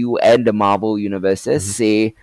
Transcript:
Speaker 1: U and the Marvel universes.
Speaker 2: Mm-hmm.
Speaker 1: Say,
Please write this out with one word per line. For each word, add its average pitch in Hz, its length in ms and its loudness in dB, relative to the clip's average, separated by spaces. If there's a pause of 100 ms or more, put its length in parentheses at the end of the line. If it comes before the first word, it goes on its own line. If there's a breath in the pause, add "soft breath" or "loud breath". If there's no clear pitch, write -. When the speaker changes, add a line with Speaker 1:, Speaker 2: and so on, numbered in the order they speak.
Speaker 1:
U 120 120 -2
and 117 280 4
the 110 60 2
Marvel 104 460 0
universes. 98 640 -2
Speaker 2:
Mm-hmm. 101 80 -6
Speaker 1:
Say, 110 500 0